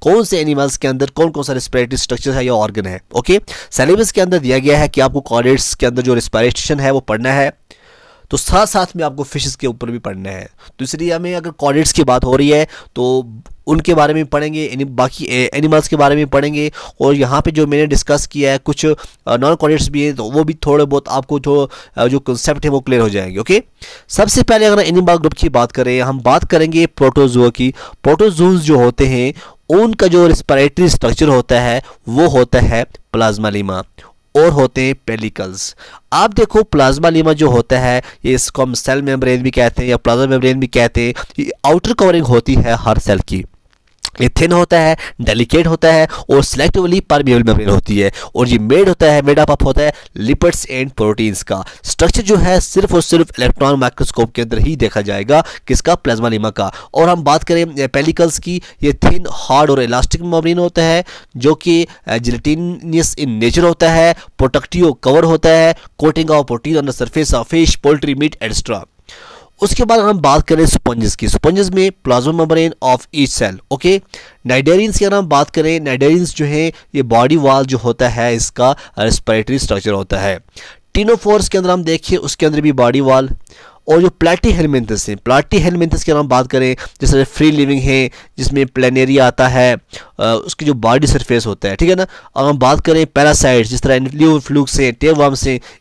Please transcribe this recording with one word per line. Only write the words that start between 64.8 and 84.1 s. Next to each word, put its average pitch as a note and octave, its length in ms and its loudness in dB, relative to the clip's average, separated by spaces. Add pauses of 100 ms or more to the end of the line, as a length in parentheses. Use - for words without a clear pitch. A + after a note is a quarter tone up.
cover D#3 160 4
होता E3 260 2
है, E3 260 4 (280)
coating D#3 280 0
of D3 200 2
protein C#3+ 320 -2
on C3+ 80 -4
the - 100 -8
surface B2+ 420 -2
of - 100 -8
fish, E3 320 2
poultry, C#3+ 340 0
meat, D3+ 220 -2
et A2 120 -6
cetera। G2+ 280 -8 (800)
उसके A3+ 240 0
बाद A#3 140 4
हम G#3 200 0
बात D3 280 2
करें D#3+ 180 4
sponges A#2 500 -2
की, A2 120 -4
sponges F#3 420 0
में F#3+ 220 0 (160)
plasma B2+ 260 0
membrane D#3+ 640 0
of - 20 -8
each - 400 -4
cell। F#2+ 180 -4 (140)
ओके, G3 300 0 (460)
cnidaриans E3 520 2
की G3+ 60 2
अगर G3+ 120 0
हम F#3 100 -2
बात D3 220 0
करें, D#3+ 300 -2
cnidarians D3 580 0
जो D3+ 80 -2
है D3+ 280 -4 (220)
ये C#3 60 0
body B2 340 2
wall C#3 300 2
जो C3 120 -4
होता A#2+ 320 -2
है A#2 260 -2
इसका B2+ 400 -2 (240)
respiratory A2 600 -2
structure G#2 320 -4
होता G2 260 -4
है। F#2+ 220 -4 (580)
Ctenophores G#3 520 2
के G3 80 -2
अंदर F3+ 120 0
हम F3+ 140 0
देखिए E3 340 -2
उसके - 280 -4
अंदर D3+ 160 0
भी D3+ 100 2
body B2+ 300 2
wall। C3 280 2 (580)
और D#3+ 140 4
जो F3+ 60 4 (160)